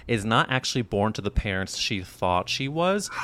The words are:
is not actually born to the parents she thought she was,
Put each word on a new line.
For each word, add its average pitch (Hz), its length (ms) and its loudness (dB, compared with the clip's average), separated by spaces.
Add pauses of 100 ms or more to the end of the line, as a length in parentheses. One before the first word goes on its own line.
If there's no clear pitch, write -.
is 110 180 0
not 117 240 4
actually 131 320 0
born 107 320 2
to - 80 -6
the 101 80 0
parents 95 480 -2
she 98 240 -2
thought 90 480 0
she 135 180 -2
was, 180 440 0 (120)